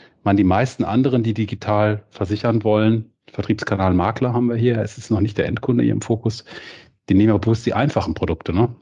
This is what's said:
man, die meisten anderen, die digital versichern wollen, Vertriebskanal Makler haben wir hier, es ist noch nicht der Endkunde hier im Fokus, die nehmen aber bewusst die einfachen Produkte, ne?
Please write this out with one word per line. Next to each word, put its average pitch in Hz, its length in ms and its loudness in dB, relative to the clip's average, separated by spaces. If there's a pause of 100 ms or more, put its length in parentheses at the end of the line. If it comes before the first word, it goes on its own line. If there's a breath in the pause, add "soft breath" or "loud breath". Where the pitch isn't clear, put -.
(240 loud breath)
man, 98 140 2
die 101 80 4
meisten 104 400 0
anderen, 123 360 0
die 113 120 0
digital 107 760 -2
versichern 107 520 -2
wollen, 110 480 2 (180)
Vertriebskanal 98 640 0
Makler 110 380 0
haben 120 160 0
wir 117 80 -2
hier, 117 220 2
es 107 200 -4
ist - 140 -6
noch 110 80 2
nicht 104 180 -2
der - 100 0
Endkunde 120 360 0
hier 113 80 2
im 104 100 -2
Fokus, 110 440 -4 (640 loud breath)
die 98 40 2
nehmen 104 160 4
aber 104 100 4
bewusst 110 260 0
die 117 80 -2
einfachen 107 400 -2
Produkte, - 400 -4
ne? 120 280 0